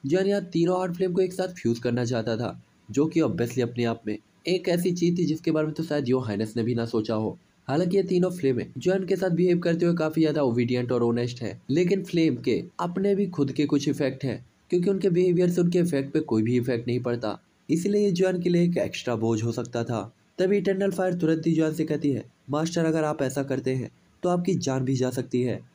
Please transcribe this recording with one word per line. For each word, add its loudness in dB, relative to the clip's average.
John 2
यहाँ 0
तीनों 0
heart -2
flame -2
को 0
एक 0
साथ -4
fuse 0
करना -2
चाहता -2
था, -6
जो 2
कि 0
obviously 0
अपने -2
आप -2
में -4
एक 0
ऐसी 0
चीज 0
थी 2
जिसके -2
बारे 0
में -4
तो -6
शायद -2
योर 2
हाइनेस -2
ने 0
भी 0
ना 0
सोचा -2
हो। -2
हालांकि 0
ये 4
तीनों 2
फ्लेमें 0
जॉन 0
के 0
साथ 0
बिहेव 4
करते 2
हुए 4
काफी 0
ज्यादा 4
obedient 2
और 2
honest 0
हैं, -8
लेकिन 2
फ्लेम 2
के 0
अपने 0
भी 0
खुद -2
के 0
कुछ 0
effect -2
हैं, -4
क्योंकि 2
उनके 0
behavior 4
से 0
उनके 2
effect 0
पे 2
कोई 0
भी 2
effect 0
नहीं 0
पड़ता, -4
इसलिए 2
ये 4
Joanne 2
के 0
लिए 4
एक 2
extra -2
बोझ 0
हो -2
सकता -4
था। -4
तभी 2
Eternal 0
Fire -2
तुरंत 0
ही 4
Joanne 2
से -2
कहती -2
है, -4
"Master, 0
अगर 2
आप -2
ऐसा -2
करते -2
हैं -4
तो 0
आपकी 0
जान -2
भी 0
जा 0
सकती -2
है।" -2